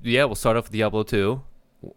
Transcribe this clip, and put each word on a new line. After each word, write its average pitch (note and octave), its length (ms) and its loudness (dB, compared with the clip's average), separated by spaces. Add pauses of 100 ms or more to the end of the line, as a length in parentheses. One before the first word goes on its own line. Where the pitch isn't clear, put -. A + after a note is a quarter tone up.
yeah, A#2+ 220 2
we'll A#2 100 0
start A2+ 220 2
off A2+ 80 -2
with - 80 -20
Diablo G#2+ 300 0
two. A2 400 0 (400)
W-, - 140 -16